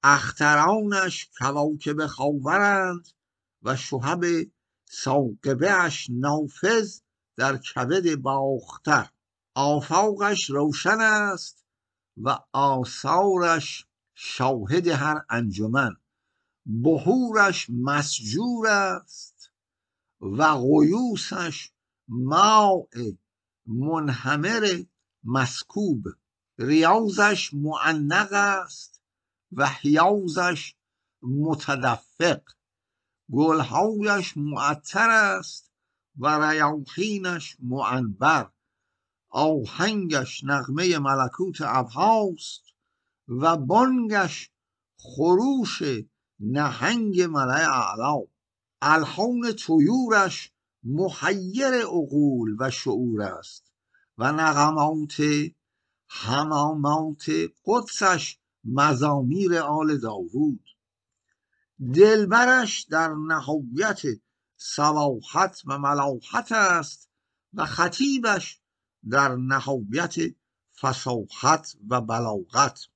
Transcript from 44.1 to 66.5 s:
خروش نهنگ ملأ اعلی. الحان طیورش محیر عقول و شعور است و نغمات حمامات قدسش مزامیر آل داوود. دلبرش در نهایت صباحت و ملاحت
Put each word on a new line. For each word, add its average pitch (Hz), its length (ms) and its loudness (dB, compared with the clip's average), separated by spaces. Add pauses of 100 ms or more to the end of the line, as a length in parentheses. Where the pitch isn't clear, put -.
خروش 202 840 2 (580)
نهنگ 147 840 0
ملأ 151 500 0
اعلی. 117 560 -2 (540)
الحان 220 720 0
طیورش 202 1000 2 (300)
محیر 185 920 -2
عقول 143 840 0
و 131 120 -2
شعور 117 520 -2
است 90 500 -12 (460)
و 127 140 0
نغمات 151 880 0 (840)
حمامات 151 1160 -2 (400)
قدسش 196 760 0 (260)
مزامیر 143 920 2
آل 151 400 0
داوود. 113 680 -4 (1300)
دلبرش 220 880 6
در 160 320 -2 (140)
نهایت 143 720 -2 (540)
صباحت 147 1080 0
و 139 120 -6
ملاحت 143 720 -2